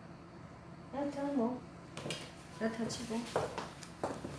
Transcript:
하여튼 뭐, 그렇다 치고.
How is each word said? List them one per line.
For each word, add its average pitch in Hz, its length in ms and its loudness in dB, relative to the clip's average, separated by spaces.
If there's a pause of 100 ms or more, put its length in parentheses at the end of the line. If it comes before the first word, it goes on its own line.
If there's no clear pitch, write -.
(920)
하여튼 277 440 4
뭐, 240 220 6 (1000)
그렇다 220 280 4
치고. 226 320 0 (1200)